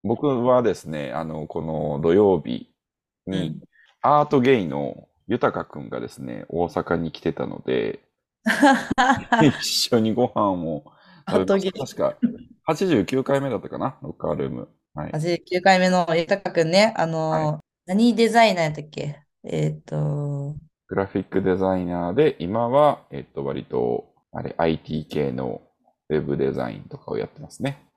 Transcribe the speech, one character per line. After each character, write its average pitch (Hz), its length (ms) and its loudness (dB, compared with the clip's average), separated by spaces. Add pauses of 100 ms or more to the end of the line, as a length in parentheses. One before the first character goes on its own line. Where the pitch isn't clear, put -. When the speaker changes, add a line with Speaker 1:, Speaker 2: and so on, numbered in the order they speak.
Speaker 1:
僕 113 220 -2
は 127 360 2
で 104 140 0
す - 100 -18
ね、 73 280 -8
あ 80 120 -4
の、 78 220 -8
こ 82 140 -6
の 78 400 -4
土 82 120 4
曜 98 280 6
日 - 320 -8 (520)
に、 92 120 -4
Speaker 2:
う 92 40 -2 (100)
ん。 78 100 -12 (400)
Speaker 1:
ア 147 220 4
ー - 40 2
ト 147 120 2
ゲ 127 200 4
イ 87 80 -4
の 71 400 -8 (200)
豊 104 380 -2
く - 140 -16
ん 60 100 -12
が 62 100 -8
で 60 80 -10
す - 120 -18
ね、 62 300 -12
大 85 180 -2
阪 87 300 -2
に 82 140 -4
来 - 80 -16
て 80 140 -2
た 62 140 -6
の 50 180 -12
で、 58 340 -2 (460)
Speaker 2:
<laughs> 254 960 2
Speaker 1:
一 - 220 4
緒 - 360 0
に 110 140 0
ご 120 200 0
飯 101 200 2
を - 20 0
食 90 40 -6
べ 80 60 -6
ま 78 200 -6
し - 400 -20
た。 - 80 -4
Speaker 2:
ア - 60 4
ー - 60 2
ト 196 120 2
ゲ 190 120 -2
イ。 - 20 -4
Speaker 1:
確 - 240 -10
か、 - 220 -2 (460)
八 165 240 0
十 120 180 4
九 131 180 -2
回 139 180 0
目 139 80 -4
だ 107 80 -4
っ - 40 -6
た - 80 -14
か - 80 -10
な、 123 240 -6
ロ - 100 -12
ッ - 60 -16
カ - 140 -4
ー 78 40 0
ル 69 140 -4
ー - 20 -6
ム。 62 180 -10 (240)
は 76 140 -10
い。 - 40 -10
Speaker 2:
八 151 80 -4
十 170 200 -2
九 180 220 -4
回 185 180 6
目 185 100 4
の 180 260 2
豊 180 360 0
く 165 140 2
ん 160 60 -2
ね、 214 260 6
あ 165 80 2
の、 160 240 -2
Speaker 1:
は 156 280 0
い。 - 20 -14 (280)
Speaker 2:
何 214 280 4
デ 220 140 4
ザ 226 160 6
イ 202 80 4
ナ 170 80 0
ー - 40 2
や 151 60 -2
っ - 20 -8
た 156 80 -10
っ - 80 -14
け？ 147 340 -8 (200)
え 151 240 -2
ー 156 80 -4
っ 151 60 -18
と、 147 720 -4 (320)
Speaker 1:
グ 101 80 -8
ラ 98 120 0
フ 104 120 -4
ィ - 40 -2
ッ - 20 -8
ク 95 160 -2
デ 95 160 2
ザ 95 200 2
イ 90 80 -2
ナ 87 260 -4
ー - 20 -4
で、 147 260 2
今 113 300 -2
は、 143 420 4
え 65 100 -10
っ - 20 -14 (100)
と、 71 100 -6
割 67 220 -6
と、 60 480 -2 (180)
あ - 120 -10
れ、 - 140 -6
ア 82 100 4
イ 80 120 2
テ - 140 -8
ィ 78 120 -4
ー - 40 -20
系 71 220 0
の 62 300 -6 (480)
ウ 76 60 0
ェ 73 60 2
ブ 71 160 -2
デ 67 160 0
ザ 62 160 -4
イ 52 80 -10
ン 50 60 -18
と - 140 -16
か - 140 -12
を - 60 -4
や - 80 -4
っ - 40 -18
て - 120 -20
ま 151 80 -16
す - 140 -10
ね。 139 340 -6